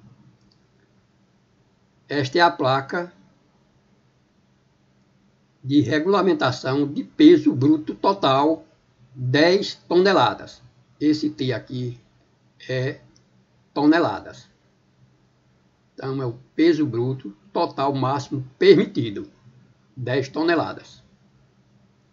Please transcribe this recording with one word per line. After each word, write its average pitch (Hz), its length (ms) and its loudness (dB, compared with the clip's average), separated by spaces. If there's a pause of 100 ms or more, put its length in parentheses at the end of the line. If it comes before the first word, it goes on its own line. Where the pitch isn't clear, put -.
(2000)
Esta 139 300 -2
é - 20 4
a 170 100 6
placa 143 640 -2 (2500)
de 139 200 2
regulamentação 147 1080 0
de 165 140 -8
peso 151 480 6
bruto 147 420 0
total, 151 680 0 (500)
dez 147 600 0
toneladas. 170 880 0 (360)
Esse 151 300 -2
T 127 240 -6
aqui 120 480 -10 (640)
é 131 340 -6 (720)
toneladas. 147 760 0 (1400)
Então, 135 300 -8
é - 20 -6
o 117 140 -8 (160)
peso 156 320 2
bruto 123 500 -6 (160)
total 143 420 -4
máximo 135 480 -4 (160)
permitido, 131 720 2 (680)
dez 127 300 -4
toneladas. 151 720 -4 (1120)